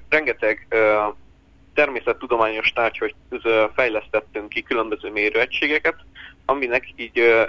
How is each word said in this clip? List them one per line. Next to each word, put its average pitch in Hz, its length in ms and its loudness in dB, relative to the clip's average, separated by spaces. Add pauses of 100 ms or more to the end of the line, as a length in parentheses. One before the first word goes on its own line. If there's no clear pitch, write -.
rengeteg, 123 600 0
ö, 107 340 4 (720)
természettudományos 117 960 0
tárgyhoz, 113 400 -2 (180)
ö, 113 360 2 (100)
fejlesztettünk 107 760 -2
ki 117 120 -6
különböző 110 500 -4
mérőegységeket, 120 840 0 (500)
aminek 131 500 -2
így, 120 240 -6
ö, 117 300 6